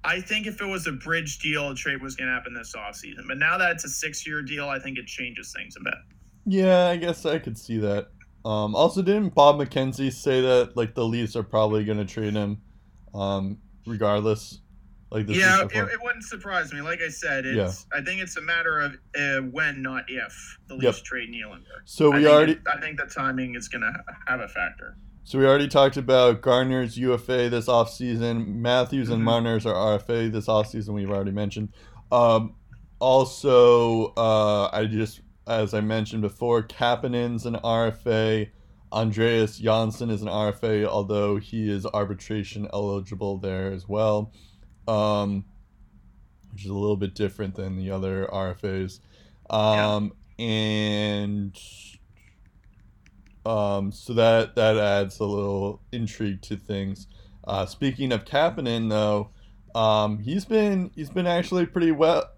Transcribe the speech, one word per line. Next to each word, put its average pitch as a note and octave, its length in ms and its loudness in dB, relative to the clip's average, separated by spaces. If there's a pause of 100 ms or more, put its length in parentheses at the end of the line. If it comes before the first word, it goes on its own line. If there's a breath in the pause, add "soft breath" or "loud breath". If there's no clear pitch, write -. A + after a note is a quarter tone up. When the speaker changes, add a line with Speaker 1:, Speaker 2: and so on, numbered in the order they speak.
Speaker 1:
I F3 160 -2
think G#3+ 260 -4
if G#3+ 140 -10
it G3+ 60 -6
was F3+ 200 -6
a D#3 60 -4
bridge D#3 480 -6
deal, D3 300 -2
a C3+ 40 -10
trade C3+ 280 -6
was C3+ 120 -12
gonna B2+ 180 -6
happen A#2+ 220 -6
this A2+ 220 -14
offseason. A2 500 -14
But C3+ 120 -8
now E3 200 2
that F3+ 140 2
it's E3 120 -6
a E3 40 -10
six-year D3+ 540 -8
deal, C#3+ 260 -8
I C3+ 100 -6
think C3+ 200 -10
it G#2+ 80 -12
changes - 500 -12
things - 240 -14
a - 40 -16
bit. - 100 -4 (520)
Speaker 2:
Yeah, F#3 400 4
I F3 100 0
guess E3+ 300 -4
I D#3 140 0
could A2+ 180 -10
see A2+ 200 -6
that. G2+ 320 -2 (340)
Um, G#2+ 320 -2
also, F#3 260 4
didn't G3 320 0
Bob C#3+ 240 8
McKenzie C3 540 -2
say C3 300 2
that, B2 340 4
like, A2+ 180 -2
the A#2+ 100 -2
Leafs A2+ 300 -2
are A2+ 80 -4
probably G#2+ 420 2
gonna G#2 200 -2
trade G#2 300 -4
him, G#2 240 -2 (560 soft breath)
um, G2 440 -4 (260)
regardless? G#2+ 760 0 (500)
Like, G#2+ 160 -4
this G#2+ 120 0
Speaker 1:
Yeah, F#3+ 240 6
Speaker 2:
is G#2 60 -2
before G#3 200 -2
Speaker 1:
it, A3+ 60 -6
it A3+ 80 -10
wouldn't A#3 200 -6
surprise F#3 500 -6
me. C#3+ 100 -10
Like E3+ 180 -6
I E3 80 -4
said, C#3 380 -6
Speaker 2:
Yeah. A2 180 -2
Speaker 1:
it's, F#2 280 -8
I D3 80 -4
think F#3+ 200 -8
it's F3+ 160 -10
a D#3+ 60 -8
matter E3 360 -2
of, C#3+ 180 -4 (220)
uh, C#3 200 -2 (120)
when, C#3 320 -4
not C3 260 -6
if, - 500 -12 (100)
the C#3+ 60 -16
Speaker 2:
Yep. C3 100 -6
Speaker 1:
Leafs E3 180 0
trade A#2+ 280 -10
Nylander. G#2+ 540 -16
Speaker 2:
So D3 280 4
Speaker 1:
I C#3+ 60 4
Speaker 2:
we D3 40 6
Speaker 1:
think D3+ 100 10
Speaker 2:
already D#3 200 8
Speaker 1:
it, D#3 80 -2 (120)
I - 80 -4
think D3+ 200 -8
the C3+ 60 -6
timing C3 500 -6
is A2+ 100 -12
gonna A2+ 260 -6
ha-, - 220 -14 (140)
have B2+ 100 -2
a G#2+ 100 -8
factor. - 480 -8 (280)
Speaker 2:
So C3+ 160 -2
we C3+ 60 8
already C#3+ 200 6
talked C#3 300 6
about B2+ 440 6
Garner's B2+ 580 2
U B2+ 140 2
F A#2+ 160 -2
A B2 200 2
this A#2 180 -2
offseason. A#2 800 0
Matthews B2 640 0
and A#2 100 0
Speaker 1:
Mm-hmm. A2+ 60 2
Speaker 2:
Marner's A2+ 420 2
are G#2 80 0
R G#2+ 220 2
F - 120 -6
A A#2 200 0
this G#2+ 180 -4
offseason, G#2+ 480 0
we've G2+ 160 -6
already G2 220 -2
mentioned. G#2 380 -6 (420 soft breath)
Um, A2+ 420 4 (460)
also, B2 1160 6
uh, G#2+ 560 4
I G#2+ 140 0
just, A2 360 -4 (260)
as A2 260 0
I G#2+ 60 0
mentioned G#2+ 420 -2
before, A2+ 400 0
Kapanen's A#2+ 840 -2
an A#2 120 -4
R A2+ 320 0
F A2 180 -6
A. A2 440 2 (420 soft breath)
Andreas A2+ 680 2
Johnsson A2+ 520 0
is G#2 120 -4
an G#2 60 -8
R G#2+ 220 0
F - 120 -8
A, G#2+ 260 0
although G#2 500 0
he G#2+ 320 -4
is G2 160 -2
arbitration G#2 840 -4
eligible G2 680 -4
there F#2+ 340 -4
as F#2+ 160 -10
well, G#2+ 440 0 (540 soft breath)
um, G#2 580 0 (1080)
which G2 140 -16
is F#2+ 40 -8
a G2+ 40 -4
little G#2 220 0
bit F#2+ 200 -6
different G2 400 -4
than F#2+ 200 -6
the F#2+ 140 -6
other F#2+ 420 -4
R F#2+ 180 -2
F F2+ 120 -10
As. F#2+ 380 -4 (500 soft breath)
Speaker 1:
Yeah. G#2+ 460 4
Speaker 2:
Um, G#2 160 -2 (260)
and, G#2 1200 -2 (1900)
um, G2+ 480 0
so - 220 -12
that, A2+ 420 4
that A2 200 4
adds G2+ 440 0
a G#2+ 40 0
little G2+ 560 -2 (120)
intrigue G#2+ 500 -6
to G#2 140 -8
things. G2 500 -8 (380 soft breath)
Uh, G2 200 -2
speaking C3 480 -4
of G#2+ 120 -2
Kapanen, C#3 680 0
though, G#2 400 0 (480 soft breath)
um, G#2+ 400 4
he's D3 260 -4
been, G#3 520 0
he's D3+ 140 -10
been F3+ 180 -2
actually F3 380 0
pretty E3+ 260 2
well D#3 460 2